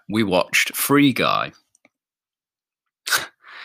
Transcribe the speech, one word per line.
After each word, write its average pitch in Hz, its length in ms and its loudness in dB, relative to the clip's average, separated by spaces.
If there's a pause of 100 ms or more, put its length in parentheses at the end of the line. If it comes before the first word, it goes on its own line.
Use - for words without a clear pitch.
we 110 140 0
watched - 540 0
Free 143 360 4
Guy 64 400 -2 (1600)
<laughs> - 100 0 (460)